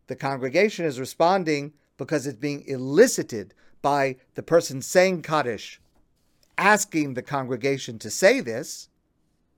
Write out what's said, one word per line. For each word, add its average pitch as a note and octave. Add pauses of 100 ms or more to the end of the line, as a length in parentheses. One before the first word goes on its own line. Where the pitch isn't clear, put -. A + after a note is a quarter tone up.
the C3
congregation C#3+
is C3
responding D#3 (240)
because C#3
it's C#3+
being C#3+
elicited C3+ (280)
by C#3 (180)
the -
person D#3
saying F#3
Kaddish, B2+ (760)
asking E3
the A#2+
congregation C3
to A2
say A3+
this, B2 (680)